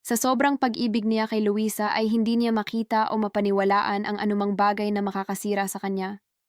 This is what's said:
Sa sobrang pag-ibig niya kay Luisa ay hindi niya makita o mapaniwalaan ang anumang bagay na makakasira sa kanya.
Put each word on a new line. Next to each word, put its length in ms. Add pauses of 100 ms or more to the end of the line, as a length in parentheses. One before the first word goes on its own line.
Sa 160
sobrang 400
pag-ibig 480
niya 240
kay 160
Luisa 480
ay 160
hindi 320
niya 140
makita 580
o 80
mapaniwalaan 880
ang 80
anumang 420
bagay 320
na 140
makakasira 640
sa 140
kanya. 420 (240)